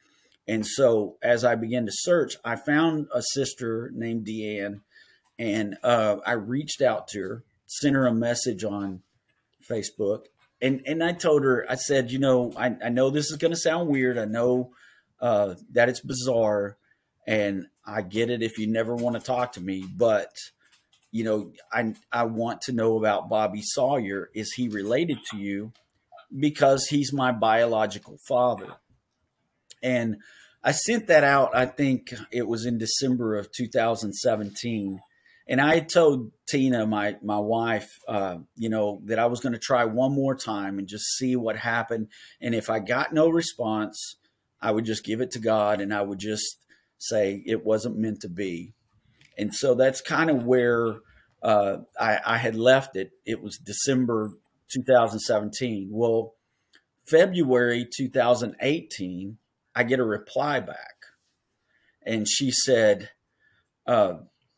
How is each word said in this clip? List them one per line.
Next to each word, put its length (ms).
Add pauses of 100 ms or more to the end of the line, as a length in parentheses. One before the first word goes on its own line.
(460)
And 200
so 560
as 200
I 120
began 320
to 60
search, 520
I 120
found 580
a 80
sister 720
named 320
Deanne, 560 (560)
and, 440
uh, 420
I 80
reached 480
out 280
to 120
her, 240 (220)
sent 300
her 100
a 80
message 480
on 400 (640)
Facebook. 580 (340)
And, 260
and 160
I 100
told 300
her, 260
I 60
said, 380
"You 80
know, 360
I, 280
I 60
know 200
this 220
is 60
gonna 180
sound 320
weird. 280
I 100
know, 480 (460)
uh, 360 (140)
that 180
it's 120
bizarre, 760 (500)
and 400 (180)
I 180
get 280
it 140
if 140
you 100
never 260
wanna 240
talk 360
to 60
me, 240 (120)
but, 340 (800)
you 140
know, 280 (200)
I, 220 (180)
I 120
want 380
to 100
know 240
about 320
Bobby 340
Sawyer. 720
Is 180
he 160
related 500 (140)
to 40
you? 360 (640)
Because 500
he's 260
my 200
biological 840 (100)
father." 480 (1040)
And 360 (440)
I 80
sent 380
that 160
out, 320
I 100
think 480 (160)
it 160
was 200
in 120
December 560
of 160
two 160
thousand 460
seventeen. 880 (460)
And 140
I 200
told 520 (160)
Tina, 380
my, 360
my 160
wife, 720
uh, 300 (180)
you 140
know, 340
that 140
I 80
was 140
gonna 180
try 260
one 300
more 200
time 440
and 100
just 160 (140)
see 180
what 180
happened. 540 (320)
And 140
if 160
I 80
got 340
no 160
response, 880 (460)
I 80
would 160
just 180
give 160
it 120
to 60
God, 440
and 100
I 80
would 180
just 460 (320)
say 480
it 180
wasn't 360
meant 240
to 80
be. 420 (640)
And 180
so 200
that's 260
kinda 320
where, 680 (420)
uh, 380 (200)
I, 240
I 140
had 180
left 400
it. 140 (160)
It 160
was 160
December 720 (420)
two 100
thousand 380
seventeen. 720
Well, 440 (680)
February 880
two 140
thousand 540
eighteen, 720 (380)
I 80
get 180
a 40
reply 560
back. 340 (1080)
And 260
she 240
said, 600 (760)
uh, 280 (440)